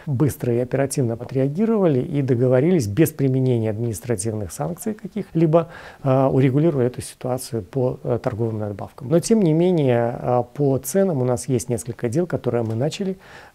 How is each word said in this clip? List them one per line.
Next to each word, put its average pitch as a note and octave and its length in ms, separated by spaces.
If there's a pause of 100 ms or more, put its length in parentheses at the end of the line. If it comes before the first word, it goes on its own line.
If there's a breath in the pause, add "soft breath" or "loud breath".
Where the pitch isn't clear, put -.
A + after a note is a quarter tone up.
быстро B2+ 480
и A#2+ 60
оперативно C3 520
отреагировали C#3+ 880
и C#3+ 220
договорились C3 640
без D3+ 240
применения C3 580
административных A2 800
санкций F3 440
каких-либо, E3 760 (340 loud breath)
а, C3+ 280
урегулировали C#3 560
эту - 160
ситуацию B2 600
по, B2+ 400
э, C3 200
торговым A2 380
надбавкам. G#2 480
Но, D#3+ 100
тем A3 240
не D#3+ 100
менее, C#3 640
а, B2 280
по C3+ 340
ценам F#3 420
у B2+ 40
нас B2 240
есть B2 200
несколько A#2 400
дел, E3+ 200
которые A#2+ 340
мы A2 140
начали, F#3 400 (380 loud breath)